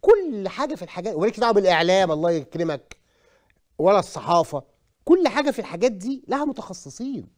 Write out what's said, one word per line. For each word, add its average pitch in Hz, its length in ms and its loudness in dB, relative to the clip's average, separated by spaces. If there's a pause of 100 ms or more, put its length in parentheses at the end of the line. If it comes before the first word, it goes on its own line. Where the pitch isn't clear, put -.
كل 320 460 2
حاجة 269 280 -6
في - 60 -14
الحاجات، 180 340 -8
ومالكش 202 240 0
دعوة 233 140 2
بالإعلام، 185 580 4
الله 160 200 0
يكرمك، 160 640 -6 (800)
ولا 185 220 4
الصحافة. 156 640 -2 (420)
كل 349 220 4
حاجة 269 240 0
في - 80 -6
الحاجات 196 320 -2
دي 226 360 -8
لها - 180 -2
متخصصين. 226 840 -10 (100)